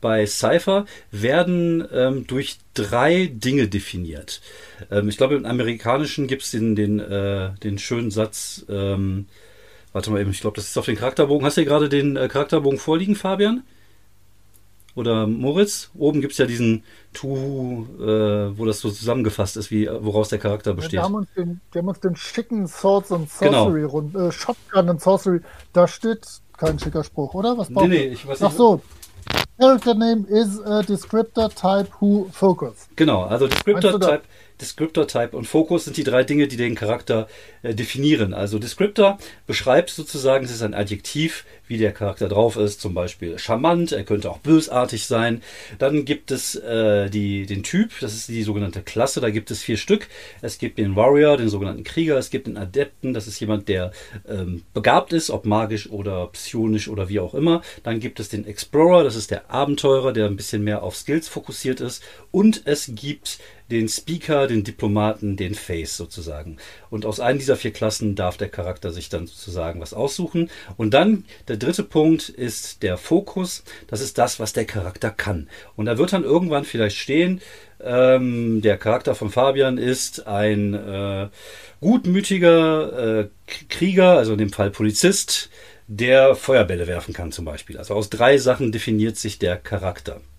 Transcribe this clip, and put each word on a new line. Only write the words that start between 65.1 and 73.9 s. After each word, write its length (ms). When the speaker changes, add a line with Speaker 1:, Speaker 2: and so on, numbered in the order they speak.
Speaker 1:
den 160
Face 420
sozusagen. 600
Und 160
aus 140
einem 200
dieser 160
vier 160
Klassen 440
darf 220
der 120
Charakter 420
sich 180
dann 180
sozusagen 520
was 140
aussuchen. 560
Und 200
dann 300
der 100
dritte 260
Punkt 460
ist 540
der 140
Fokus. 640
Das 140